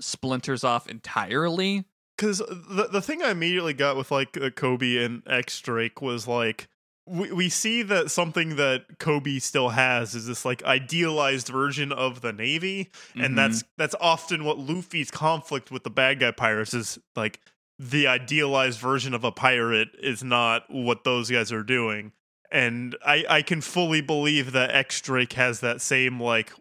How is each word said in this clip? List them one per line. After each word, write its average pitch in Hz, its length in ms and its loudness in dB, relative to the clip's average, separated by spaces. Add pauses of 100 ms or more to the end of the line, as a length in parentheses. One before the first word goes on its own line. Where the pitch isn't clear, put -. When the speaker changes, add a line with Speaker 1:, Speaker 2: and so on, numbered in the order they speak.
Speaker 1:
splinters 131 640 -4
off 120 240 2
entirely. 165 960 -2 (320)
Speaker 2:
'Cause 202 220 0
the, 185 540 -4
the 196 100 2
thing 311 200 -6
I 269 80 2
immediately 170 440 0
got 139 220 2
with, 135 140 -4
like, 135 260 0
uh, 135 140 -2
Kobe 123 540 0
and 117 220 -4
X 123 340 -2
Drake 117 420 -4
was, 120 260 -6
like, 117 400 -2 (380)
we, 185 260 -6
we 180 160 0
see 226 340 -2
that 185 280 0
something 165 460 -2
that 131 420 0
Kobe 147 400 0
still 127 320 0
has 120 440 2
is 113 120 -8
this, 120 180 -6
like, 127 200 -2
idealized 139 840 0
version 139 440 -2
of 123 280 -4
the 120 120 -4
Navy, 165 580 -4 (240)
and 123 100 -6
Speaker 1:
Mm-hmm. 135 120 0
Speaker 2:
that's, - 280 2 (140)
that's 151 220 -2
often 165 440 0
what 151 140 0
Luffy's 156 520 -6
conflict 151 600 -4
with 127 120 -10
the - 80 -8
bad 131 300 4
guy 123 100 4
pirates 110 440 0
is, 117 240 -4 (180)
like, 107 240 -4 (380)
the 139 280 2
idealized 131 720 2
version 131 360 0
of 117 100 -2
a 117 80 0
pirate 117 560 2 (140)
is 127 200 -2
not 120 460 2
what 120 360 -2
those 120 260 0
guys 117 220 2
are 110 100 -2
doing. 107 500 -2 (400)
And 123 440 0 (100)
I, 147 240 4
I 151 120 6
can 160 200 -2
fully 160 400 2
believe 147 500 0
that 127 220 2
X - 260 2
Drake 127 340 0
has 127 260 2
that 123 200 -2
same, 127 400 0
like, 117 400 0